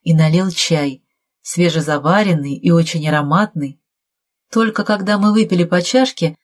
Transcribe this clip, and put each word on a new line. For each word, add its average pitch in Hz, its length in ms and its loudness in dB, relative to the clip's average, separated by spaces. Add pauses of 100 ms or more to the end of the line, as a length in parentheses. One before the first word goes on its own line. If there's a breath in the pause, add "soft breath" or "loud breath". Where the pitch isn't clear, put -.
и 165 100 2
налил 160 380 2
чай, 143 520 -4 (380)
свежезаваренный 156 1120 0
и - 140 -2
очень 165 380 2
ароматный. 151 720 -2 (720)
Только 220 320 -2
когда 202 340 -2
мы 208 160 2
выпили 190 300 2
по 175 180 0
чашке, 214 640 0